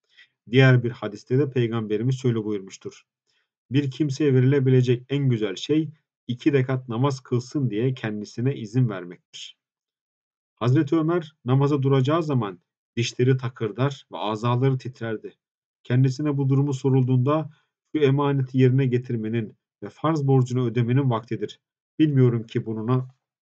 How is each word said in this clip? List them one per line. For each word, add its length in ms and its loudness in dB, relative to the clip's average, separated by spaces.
Diğer 340 6
bir 60 -4
hadiste 480 -6
de 120 0
Peygamberimiz 680 -2
şöyle 260 -2
buyurmuştur. 580 -10
"Bir 200 0
kimseye 440 0
verilebilecek 760 4
en 200 0
güzel 280 -2
şey 340 -2
iki 260 -2
rekat 360 0
namaz 320 -2
kılsın 500 -4
diye 240 -2
kendisine 640 -6
izin 320 0
vermektir." 720 -14
Hazreti 420 2
Ömer 480 -2
namaza 380 2
duracağı 400 2
zaman 380 -4
dişleri 400 0
takırdar 760 -6
ve 40 -12
azaları 640 -2
titrerdi. 560 -10
Kendisine 540 0
bu 120 -2
durumu 260 0
sorulduğunda, 760 0
"Şu 100 -2
emaneti 560 0
yerine 280 4
getirmenin 720 -4
ve 60 -10
farz 380 -2
borcunu 400 2
ödemenin 440 0
vaktidir. 500 -6
Bilmiyorum 480 2
ki 200 -6
bunu 200 -6
na-, 280 -2